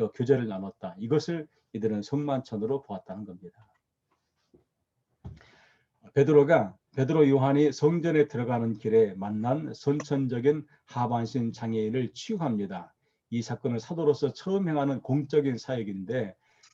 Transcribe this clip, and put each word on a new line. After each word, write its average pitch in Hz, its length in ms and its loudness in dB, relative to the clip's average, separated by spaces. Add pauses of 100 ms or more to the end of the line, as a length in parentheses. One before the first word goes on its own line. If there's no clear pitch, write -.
어, 107 120 0
교제를 123 360 2
나눴다. 95 500 -10
이것을 151 480 -2 (280)
이들은 107 260 -2
성만찬으로 135 840 -4
보았다는 98 420 -12
겁니다. 90 400 -20 (2500)
베드로가, 139 600 4 (200)
베드로 139 320 4
요한이 139 440 4
성전에 156 560 2
들어가는 117 500 -2
길에 110 360 4
만난 113 600 -4
선천적인 143 920 0 (200)
하반신 117 680 -2
장애인을 113 600 -2
치유합니다. 107 800 -4 (360)
이 117 120 -2
사건을 120 380 -6
사도로서 147 520 0
처음 190 360 -2
행하는 139 320 0
공적인 139 560 0
사역인데 107 800 -6 (380)